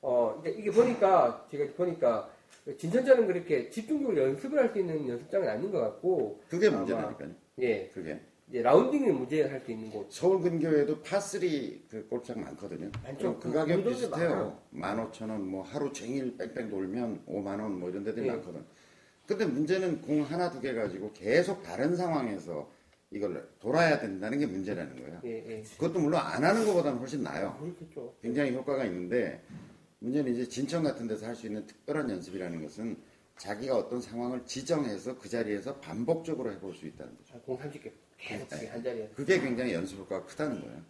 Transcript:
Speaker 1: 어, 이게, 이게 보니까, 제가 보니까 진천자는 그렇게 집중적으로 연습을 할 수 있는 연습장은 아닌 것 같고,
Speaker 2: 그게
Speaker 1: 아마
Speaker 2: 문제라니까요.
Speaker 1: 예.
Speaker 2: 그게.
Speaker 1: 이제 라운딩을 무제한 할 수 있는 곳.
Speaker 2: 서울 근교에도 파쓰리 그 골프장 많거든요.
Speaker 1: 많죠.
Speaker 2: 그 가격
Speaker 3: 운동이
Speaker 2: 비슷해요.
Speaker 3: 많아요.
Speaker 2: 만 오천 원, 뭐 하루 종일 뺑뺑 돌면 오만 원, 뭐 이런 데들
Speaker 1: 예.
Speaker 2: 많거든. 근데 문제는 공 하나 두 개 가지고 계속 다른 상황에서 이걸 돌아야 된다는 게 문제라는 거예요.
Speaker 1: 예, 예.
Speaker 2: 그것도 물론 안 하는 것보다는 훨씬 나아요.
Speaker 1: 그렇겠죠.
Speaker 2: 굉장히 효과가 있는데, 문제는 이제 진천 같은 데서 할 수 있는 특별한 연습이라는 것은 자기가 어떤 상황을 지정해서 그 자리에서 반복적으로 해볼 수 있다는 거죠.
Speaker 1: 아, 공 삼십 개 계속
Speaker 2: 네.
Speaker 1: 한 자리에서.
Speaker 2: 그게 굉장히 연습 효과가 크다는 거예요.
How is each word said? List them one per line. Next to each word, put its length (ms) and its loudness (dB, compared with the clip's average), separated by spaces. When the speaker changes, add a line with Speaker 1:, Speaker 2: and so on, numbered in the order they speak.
Speaker 1:
어, 400 4
이게, 80 -2
이게 120 -2
보니까, 760 6
제가 280 -2
보니까 520 2
진천자는 500 8
그렇게 420 2
집중적으로 520 0
연습을 380 2
할 140 6
수 60 0
있는 280 0
연습장은 400 0
아닌 240 -2
것 80 0
같고, 720 0
Speaker 2:
그게 180 4
Speaker 1:
아마 120 4
Speaker 2:
문제라니까요. 520 -2
Speaker 1:
예. 280 2
Speaker 2:
그게. 320 -8
Speaker 1:
이제 120 -2
라운딩을 520 6
무제한 380 2
할 100 -4
수 100 -8
있는 200 -6
곳. 180 -6
Speaker 2:
서울 320 4
근교에도 600 2
파쓰리 880 -2
그 180 -10
골프장 340 -4
많거든요. 480 -8
Speaker 1:
많죠. 360 -4
Speaker 2:
그 120 -4
가격 280 4
Speaker 3:
운동이 160 2
Speaker 2:
비슷해요. 140 -2
Speaker 3:
많아요. 300 -2
Speaker 2:
만 300 -4
오천 300 -6
원, 180 -4
뭐 160 -6
하루 280 -4
종일 460 -4
뺑뺑 320 -6
돌면 560 -4
오만 340 -4
원, 180 -4
뭐 120 -4
이런 160 -6
데들 200 -4
Speaker 1:
예. 60 0
Speaker 2:
많거든. 320 -8
근데 200 0
문제는 560 0
공 220 2
하나 260 0
두 120 -10
개 120 -2
가지고 380 -4
계속 500 2
다른 360 0
상황에서 720 -2
이걸 380 -4
돌아야 400 4
된다는 400 -2
게 60 2
문제라는 560 -4
거예요. 220 -12
Speaker 1:
예, 360 -8
예. 40 -14
Speaker 2:
그것도 220 0
물론 200 4
안 240 0
하는 220 6
것보다는 340 4
훨씬 240 -4
나아요. 360 -4
Speaker 1:
그렇겠죠. 600 -10
Speaker 2:
굉장히 320 0
효과가 320 -2
있는데, 560 0
문제는 340 0
이제 140 -2
진천 360 -2
같은 240 0
데서 180 -4
할 100 -6
수 120 -12
있는 180 -6
특별한 440 -4
연습이라는 520 -6
것은 360 -8
자기가 400 -2
어떤 240 -2
상황을 440 -6
지정해서 720 -4
그 120 -16
자리에서 500 -2
반복적으로 720 -2
해볼 240 -10
수 100 -16
있다는 320 -14
거죠. 180 -20
Speaker 1:
아, 100 -16
공 120 -4
삼십 260 -10
개 80 -12
계속 320 -10
Speaker 2:
네. 180 -8
Speaker 1:
한 160 -10
자리에서. 320 -6
Speaker 2:
그게 240 4
굉장히 340 0
연습 260 -4
효과가 260 -6
크다는 360 -4
거예요. 280 -14